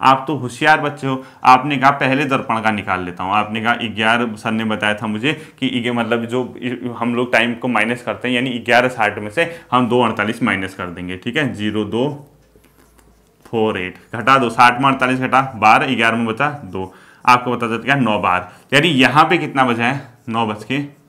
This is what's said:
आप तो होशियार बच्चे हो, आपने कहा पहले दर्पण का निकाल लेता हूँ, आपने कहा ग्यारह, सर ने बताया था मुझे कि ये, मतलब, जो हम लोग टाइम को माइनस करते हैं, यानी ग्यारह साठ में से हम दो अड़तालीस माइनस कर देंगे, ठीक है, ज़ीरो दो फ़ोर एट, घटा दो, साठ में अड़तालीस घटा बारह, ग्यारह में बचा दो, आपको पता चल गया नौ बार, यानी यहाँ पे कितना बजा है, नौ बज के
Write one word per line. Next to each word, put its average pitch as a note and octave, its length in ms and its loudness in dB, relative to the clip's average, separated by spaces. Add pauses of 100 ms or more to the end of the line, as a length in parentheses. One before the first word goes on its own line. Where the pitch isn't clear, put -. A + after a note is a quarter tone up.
आप C3 240 4
तो D#3 100 -4
होशियार D3 440 2
बच्चे C#3+ 260 -6
हो, C3 160 -2 (220)
आपने C3 320 6
कहा C#3 200 4
पहले C3+ 300 0
दर्पण A#2+ 340 0
का G#2+ 120 0
निकाल G2 320 -2
लेता F2 200 -8
हूँ, F#2+ 100 -2
आपने G#2+ 280 -2
कहा A#2 120 2
ग्यारह, A2+ 600 0
सर A2 160 -4
ने A2 140 -2
बताया G#2+ 280 0
था A2+ 120 -6
मुझे A2 260 -2 (260)
कि C3+ 80 -2 (100)
ये, A#2+ 160 -2
मतलब, A#2 340 -2
जो B2 720 -6
हम A#2 180 -4
लोग B2 180 -2
टाइम A#2 220 2
को B2 160 -6
माइनस A2+ 320 -2
करते A2 260 -6
हैं, B2+ 60 -2
यानी B2 260 -2
ग्यारह A#2+ 300 4
साठ G#2+ 280 -2
में G#2+ 120 -8
से E3 220 -2 (200)
हम B2 160 2
दो B2 140 4
अड़तालीस G#2+ 400 -2
माइनस G2 320 -2
कर F#2 140 -8
देंगे, F2+ 300 -10
ठीक A#2 180 -6
है, C#3 180 -2
ज़ीरो G#2 320 -2
दो A2+ 220 -2 (1400)
फ़ोर A2 320 0
एट, F2+ 160 -6 (200)
घटा A#2 240 4
दो, A#2+ 120 0
साठ B2 300 4
में C#3 60 2
अड़तालीस C3 340 0
घटा C3 200 2 (160)
बारह, A#2+ 380 4
ग्यारह A2+ 220 2
में A#2 100 -2
बचा A2+ 220 -2 (160)
दो, F#2 280 -10 (320)
आपको B2 260 4
पता A#2+ 180 -2
चल A2+ 80 -2
गया A#2 200 0
नौ A2 220 2
बार, F2+ 320 0 (240)
यानी D#3 160 4
यहाँ C3+ 340 6
पे E3 140 2
कितना C#3+ 260 0
बजा A#2 200 0
है, C#3 180 -2 (260)
नौ A#2 180 0
बज G#2+ 180 -6
के C3+ 140 -4 (300)